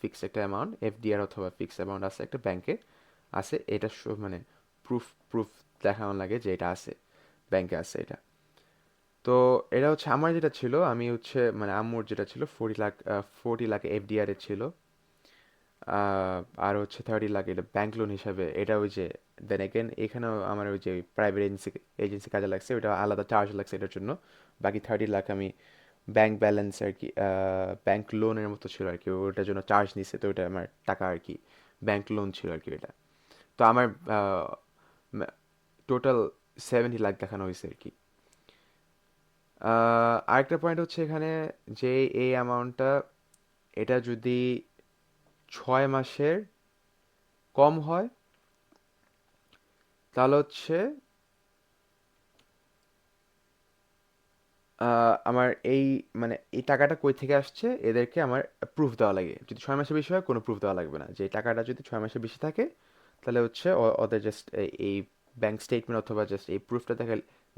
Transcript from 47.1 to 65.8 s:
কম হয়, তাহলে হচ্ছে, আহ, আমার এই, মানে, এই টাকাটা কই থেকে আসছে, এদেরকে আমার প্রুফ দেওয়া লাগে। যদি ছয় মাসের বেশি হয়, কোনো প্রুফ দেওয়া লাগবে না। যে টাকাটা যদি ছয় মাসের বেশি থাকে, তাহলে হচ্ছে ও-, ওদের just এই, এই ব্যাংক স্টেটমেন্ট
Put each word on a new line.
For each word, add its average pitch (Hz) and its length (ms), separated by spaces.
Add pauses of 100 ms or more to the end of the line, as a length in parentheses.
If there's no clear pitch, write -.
কম 151 260
হয়, 165 280 (2000)
তাহলে 131 220
হচ্ছে, 165 580 (3750)
আহ, 117 460
আমার 123 280 (100)
এই, 135 380 (140)
মানে, 117 220 (140)
এই 127 100
টাকাটা 143 340
কই 143 180
থেকে 139 220
আসছে, 139 320
এদেরকে 123 540
আমার 131 220 (320)
প্রুফ 135 220
দেওয়া 104 160
লাগে। 92 220 (140)
যদি 110 60
ছয় 139 200
মাসের 143 200
বেশি 151 180
হয়, 185 80
কোনো 127 180
প্রুফ 107 200
দেওয়া 98 140
লাগবে 78 260
না। - 80 (100)
যে 98 120
টাকাটা 113 340
যদি 123 200
ছয় 113 160
মাসের 110 220
বেশি 113 200
থাকে, 214 280 (540)
তাহলে 120 160
হচ্ছে 117 320
ও-, 113 260
ওদের 110 240
just - 360
এই, 101 100
এই 101 360 (340)
ব্যাংক 107 240
স্টেটমেন্ট 117 420